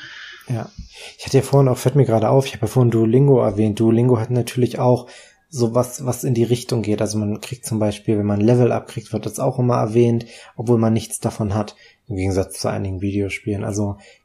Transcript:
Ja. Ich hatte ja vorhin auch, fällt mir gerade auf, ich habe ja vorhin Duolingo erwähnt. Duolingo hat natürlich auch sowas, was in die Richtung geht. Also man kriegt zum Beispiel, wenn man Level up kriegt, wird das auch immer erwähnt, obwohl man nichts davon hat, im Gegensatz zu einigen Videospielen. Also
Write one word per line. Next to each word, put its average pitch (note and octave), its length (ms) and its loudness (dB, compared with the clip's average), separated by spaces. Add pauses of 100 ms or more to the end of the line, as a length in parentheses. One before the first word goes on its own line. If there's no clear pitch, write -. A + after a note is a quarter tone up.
(480)
Ja. A#2+ 220 -6 (480)
Ich - 80 -16
hatte C3+ 120 0
ja B2 40 4
vorhin C#3 260 2
auch, B2 80 0
fällt - 200 -2
mir C3 100 6
gerade A2 240 2
auf, C3+ 160 4
ich - 80 -10
habe - 120 -4
ja - 60 -8
vorhin B2 180 4
Duolingo A#2+ 520 4
erwähnt. G#2+ 360 0
Duolingo A2+ 400 4
hat A2 120 -4
natürlich A#2+ 480 -2
auch B2 300 2 (400)
sowas, B2 580 -2
was B2 180 -6
in C3+ 100 0
die A#2 100 2
Richtung A#2 380 -2
geht. G#2 200 -2
Also G#2 160 -2
man G#2 220 -4
kriegt - 260 -14
zum A2 120 -4
Beispiel, G#2 400 -2
wenn G#2 80 0
man G2+ 140 0
Level A#2+ 320 4
up A2+ 160 -6
kriegt, - 240 -14
wird A2 140 -6
das G#2+ 120 -8
auch C3+ 200 -2
immer B2 180 0
erwähnt, A#2 480 2 (320)
obwohl A#2 220 2
man A2+ 160 2
nichts - 260 -6
davon G#2+ 340 -4
hat, G#2+ 220 -4 (320)
im G2+ 80 -8
Gegensatz F#2+ 420 -2
zu - 100 -4
einigen G2+ 340 -6
Videospielen. G2+ 600 -4
Also G2+ 340 -4 (260)